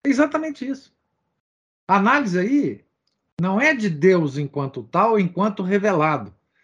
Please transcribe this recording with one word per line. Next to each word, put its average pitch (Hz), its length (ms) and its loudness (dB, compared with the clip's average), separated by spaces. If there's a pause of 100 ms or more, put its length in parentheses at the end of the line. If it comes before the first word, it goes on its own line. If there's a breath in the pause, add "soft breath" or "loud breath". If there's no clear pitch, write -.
É 285 40 0
exatamente 302 600 -2
isso. - 260 -12 (920)
A 190 80 4
análise 208 420 2
aí 208 460 -2 (560)
não 190 180 0
é 294 160 2
de 214 140 -2
Deus 160 480 2
enquanto 139 460 -6
tal, 214 360 0
enquanto 196 440 -2
revelado, 170 720 0 (300)